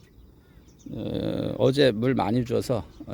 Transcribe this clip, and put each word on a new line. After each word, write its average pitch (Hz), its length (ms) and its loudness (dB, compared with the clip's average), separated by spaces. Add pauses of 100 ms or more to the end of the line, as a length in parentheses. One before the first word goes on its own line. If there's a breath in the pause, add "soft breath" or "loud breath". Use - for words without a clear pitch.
(920 soft breath)
어, - 640 -4
어제 135 320 4
물 120 240 0
많이 113 300 0
줘서 117 420 -2 (280)